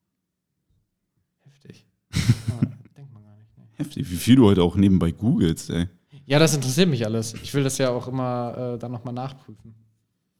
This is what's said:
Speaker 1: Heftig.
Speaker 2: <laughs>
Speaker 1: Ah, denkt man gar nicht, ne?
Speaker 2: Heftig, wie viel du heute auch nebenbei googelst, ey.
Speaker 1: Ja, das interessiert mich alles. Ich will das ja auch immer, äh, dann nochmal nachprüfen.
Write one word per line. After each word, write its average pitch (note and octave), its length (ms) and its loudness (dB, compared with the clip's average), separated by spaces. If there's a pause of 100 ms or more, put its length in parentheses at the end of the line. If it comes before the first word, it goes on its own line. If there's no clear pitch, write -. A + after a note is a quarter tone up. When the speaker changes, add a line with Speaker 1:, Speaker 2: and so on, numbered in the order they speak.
(1400)
Speaker 1:
Heftig. - 460 -20 (240)
Speaker 2:
<laughs> - 140 -2 (260)
Speaker 1:
Ah, - 100 -4 (360)
denkt C#3+ 160 -20
man G#2 120 -20
gar G#2 120 -20
nicht, - 200 -20
ne? - 80 -20 (100)
Speaker 2:
Heftig, - 360 -10
wie F2 60 -6
viel A#2 200 4
du B2 100 8
heute F#2+ 160 6
auch F2 140 2
nebenbei F#2 360 4
googelst, G2+ 580 -2
ey. E2+ 160 -2 (400)
Speaker 1:
Ja, C#3 120 0
das D3+ 160 4
interessiert C#3 340 0
mich A#2+ 160 -2
alles. A2 380 -4
Ich - 120 -14
will C#3+ 100 0
das C3+ 140 -4
ja C3 120 0
auch B2 180 -6
immer, B2 680 -6
äh, A#2 40 -8
dann A#2+ 140 -10
nochmal B2 220 -10
nachprüfen. B2 600 -14 (640)